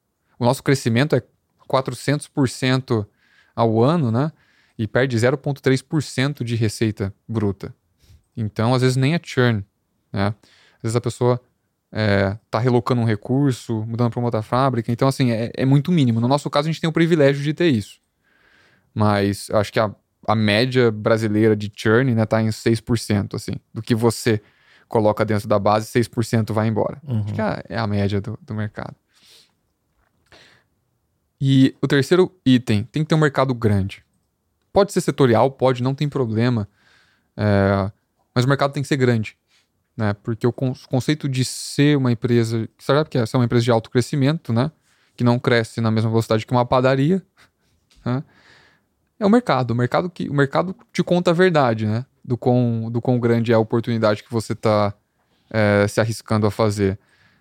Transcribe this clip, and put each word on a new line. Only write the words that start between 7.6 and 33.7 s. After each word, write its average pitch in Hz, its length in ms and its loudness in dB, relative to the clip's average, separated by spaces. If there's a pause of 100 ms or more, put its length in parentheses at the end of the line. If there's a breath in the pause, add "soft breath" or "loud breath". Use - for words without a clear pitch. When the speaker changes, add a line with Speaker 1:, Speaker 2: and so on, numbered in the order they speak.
Speaker 1:
Então, 113 380 -2
às 127 100 0
vezes 127 120 2
nem 135 200 0
é 170 60 -2
churn, 120 440 0 (480)
né? 104 200 -2 (420 soft breath)
Às - 80 -20
vezes 113 120 -2
a 117 60 -2
pessoa, 123 400 -2 (500)
é, 101 460 0 (140)
tá 110 80 -2
relocando 123 420 0
um 113 40 0
recurso, 117 840 -2
mudando 117 240 -2
pra 123 80 -8
uma 120 80 -2
outra 113 160 -2
fábrica. 123 480 0
Então, 127 160 0
assim, 131 240 0
é, 113 240 -4
é - 100 -2
muito 139 260 2
mínimo. 123 280 2
No 120 80 0
nosso 143 240 0
caso, 147 160 0
a 160 40 -2
gente 151 80 -6
tem 170 100 -2
o 156 40 -2
privilégio 156 480 4
de 147 100 -4
ter 170 180 0
isso. 110 300 -2 (960 soft breath)
Mas 101 560 -2
eu - 80 0
acho 101 160 -2
que 123 60 0
a, 104 120 0 (360)
a 107 80 2
média 117 560 2
brasileira 110 640 2
de 104 200 -6
churn, 120 380 2
né, 110 140 0
tá 110 160 0
em 110 80 0
seis 113 280 -2
por 120 200 -2
cento, 104 360 -4
assim, - 180 -10 (200)
do 110 80 -12
que 120 140 -2
você 110 440 0 (480 soft breath)
coloca 107 380 0
dentro 104 220 -2
da 107 100 2
base, 104 300 0
seis 120 200 0
por 117 160 -4
cento 113 300 -2
vai 110 140 0
embora. 104 400 -4
Speaker 2:
Uhum. 113 160 -2
Speaker 1:
Acho 104 100 -8
que 101 80 -4
é - 20 -2
a, 196 260 -6
é 98 100 -10
a 110 80 -2
média 101 340 -2
do, 107 180 -10
do - 140 -14
mercado. - 420 -10 (2500 soft breath)
E 135 420 4
o 139 60 -2
terceiro 147 560 2
item, 120 400 2
tem 151 200 -6
que 151 60 -6
ter 165 60 0
um 156 40 2
mercado 139 340 0
grande. 104 500 -2 (680)